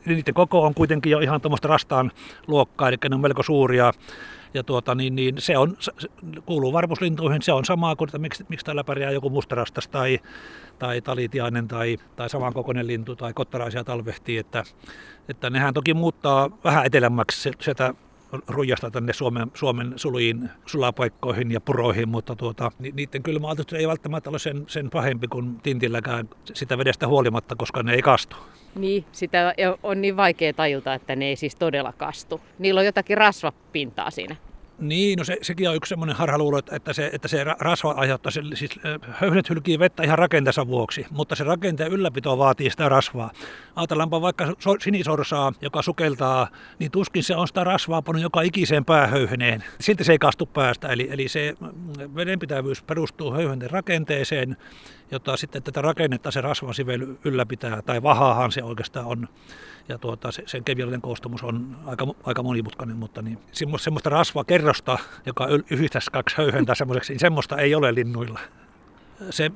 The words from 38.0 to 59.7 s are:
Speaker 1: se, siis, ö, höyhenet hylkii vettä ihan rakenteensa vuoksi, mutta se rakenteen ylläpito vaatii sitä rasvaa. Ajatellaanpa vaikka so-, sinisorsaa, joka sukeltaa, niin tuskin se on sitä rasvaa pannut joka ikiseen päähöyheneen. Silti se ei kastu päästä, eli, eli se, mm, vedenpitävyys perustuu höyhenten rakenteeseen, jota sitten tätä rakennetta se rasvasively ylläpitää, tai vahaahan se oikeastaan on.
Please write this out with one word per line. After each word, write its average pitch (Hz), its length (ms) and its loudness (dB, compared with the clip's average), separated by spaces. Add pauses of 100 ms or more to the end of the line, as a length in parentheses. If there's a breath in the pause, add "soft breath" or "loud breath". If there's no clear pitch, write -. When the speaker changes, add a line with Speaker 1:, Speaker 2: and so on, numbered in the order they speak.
Speaker 1:
se, 151 100 -4 (120)
siis, - 320 -8
ö, 151 140 -6 (120)
höyhenet 185 380 2
hylkii 160 300 0
vettä 175 240 4
ihan 156 140 4
rakenteensa 143 500 4
vuoksi, 123 440 -2
mutta 147 240 -4
se 143 80 -4
rakenteen 165 480 0
ylläpito 143 460 0
vaatii 135 320 4
sitä 151 200 0
rasvaa. 127 420 2 (440 loud breath)
Ajatellaanpa 165 460 0
vaikka 175 240 0 (140)
so-, 196 200 2
sinisorsaa, 147 840 0
joka 143 200 -2
sukeltaa, 135 640 2 (320 loud breath)
niin 156 120 -4
tuskin 185 320 0
se 180 120 0
on 170 120 0
sitä 185 160 -2
rasvaa 165 380 0
pannut 160 220 -2
joka 165 180 0
ikiseen 160 440 2
päähöyheneen. 123 800 4 (160 loud breath)
Silti 196 240 2
se 165 80 0
ei 156 80 6
kastu 151 260 4
päästä, 135 420 0
eli, 127 240 -2
eli 135 160 -4
se, 147 320 -4
mm, 165 100 -12 (460)
vedenpitävyys 151 680 -4
perustuu 156 500 -4
höyhenten 135 380 -2
rakenteeseen, 147 840 -2 (540 loud breath)
jota 131 260 -4
sitten 139 260 -10
tätä 143 180 -4
rakennetta 151 500 0
se 139 100 -2
rasvasively 131 840 -4
ylläpitää, 120 560 -2
tai 120 220 -2
vahaahan 123 480 6
se 127 120 -4
oikeastaan 117 420 -8
on. 120 220 -6 (640 loud breath)